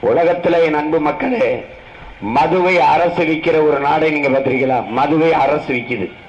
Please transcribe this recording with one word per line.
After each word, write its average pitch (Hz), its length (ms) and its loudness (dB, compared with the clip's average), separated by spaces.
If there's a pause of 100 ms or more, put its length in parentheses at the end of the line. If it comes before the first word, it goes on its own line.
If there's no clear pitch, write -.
உலகத்துல 170 600 0
என் 151 180 0
அன்பு 156 260 -2
மக்களே, 147 400 -2 (880)
மதுவை 180 400 2 (180)
அரசு 170 320 2
விக்கிற 160 300 0 (100)
ஒரு 147 220 2
நாடை 156 240 2
நீங்க 143 200 -2
பார்த்திருக்கீங்களா? 131 500 0 (100)
மதுவை 151 400 2 (120)
அரசு 147 300 -2
விக்குது. 117 360 -4 (200)